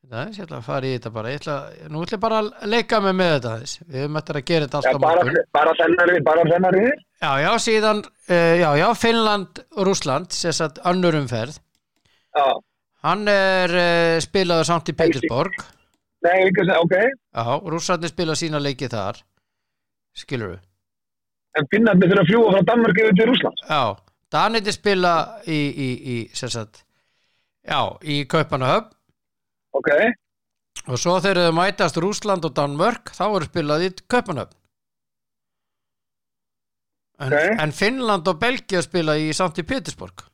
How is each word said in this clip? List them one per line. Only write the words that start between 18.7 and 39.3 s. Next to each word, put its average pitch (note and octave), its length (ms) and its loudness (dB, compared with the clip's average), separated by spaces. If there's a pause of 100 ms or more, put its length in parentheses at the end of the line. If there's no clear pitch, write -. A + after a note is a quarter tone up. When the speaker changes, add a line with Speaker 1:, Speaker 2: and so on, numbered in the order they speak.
Speaker 1:
þar. G#2 320 -6 (960)
Skilurðu? G2 440 -10 (960)
Speaker 2:
En D3+ 120 -2
Finnarnir G3+ 420 4
þurfa G3 140 4
að D#3 60 4
fljúga A3 240 4
frá F#3+ 120 4
Danmörku A3+ 380 2
yfir A3 140 4
til A3 100 4
Rússlands? - 380 0
Speaker 1:
Já, B2+ 320 -2 (360)
Danirnir G3+ 400 0
spila F3+ 400 2 (280)
í, D3+ 340 -4
í, C#3 140 -4 (180)
í, A#2+ 100 -6 (140)
sem - 180 -10
sagt, A2 360 -10 (840)
já, C#3 160 -2 (180)
í C#3+ 260 -4
Kaupmannahöfn. D3+ 680 -2 (800)
Speaker 2:
Ok. C3+ 140 -2 (880)
Speaker 1:
Og B2+ 220 -6
svo F3 200 0
þegar F3 300 2
þau D#3+ 60 2
mætast F#3 440 0
Rússland F#3+ 460 -2
og C#3 100 -4
Danmörk, D#3 560 -2
þá - 160 -6
eru F#3+ 200 -2
spilað D#3 360 -2
í F#3 80 -2 (120)
Kaupmannahöfn. A3 520 -4 (2750)
En, C3+ 120 -4
Speaker 2:
Ok. D#3 240 2
Speaker 1:
en D3+ 160 -2
Finnland G#3+ 560 -2
og E3 100 -2
Belgía G#3+ 440 -2
spila D#3 340 -2
í D#3 160 -2